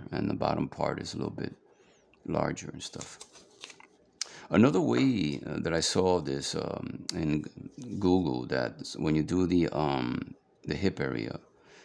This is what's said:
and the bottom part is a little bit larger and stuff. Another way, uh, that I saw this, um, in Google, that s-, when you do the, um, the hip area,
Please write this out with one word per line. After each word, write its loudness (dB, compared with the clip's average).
and -2
the -2
bottom 0
part -4
is -10
a -8
little -4
bit -8
larger -4
and -12
stuff. -12
Another 8
way, 2
uh, -4
that 0
I 2
saw 4
this, -4
um, -6
in 0
Google, 2
that -2
s-, -12
when 2
you 4
do 2
the, 4
um, 0
the -2
hip 0
area, -4